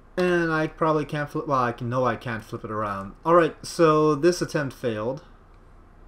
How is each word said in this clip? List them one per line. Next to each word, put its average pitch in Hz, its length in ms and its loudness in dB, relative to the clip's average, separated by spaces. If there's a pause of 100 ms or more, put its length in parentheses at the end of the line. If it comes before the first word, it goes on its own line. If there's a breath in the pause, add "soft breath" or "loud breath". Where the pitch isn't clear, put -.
(160)
And 175 360 2
I 160 160 0
probably 156 380 0
can't 147 220 -6
flip, 151 200 -6
well, 135 160 2
I 120 80 0
can, 120 180 -8
know 127 160 0
I 117 100 0
can't 110 280 -8
flip 113 200 -12
it 107 60 -10
around. 101 440 -6 (120)
All 165 80 4
right, 165 220 6 (100)
so 156 480 4
this 170 300 2
attempt 147 320 -4
failed, 117 480 -6 (840)